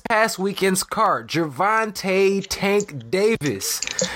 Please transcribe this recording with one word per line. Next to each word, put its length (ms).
past 280
weekend's 460
card, 460
Gervonta 1200
Tank 600
Davis 680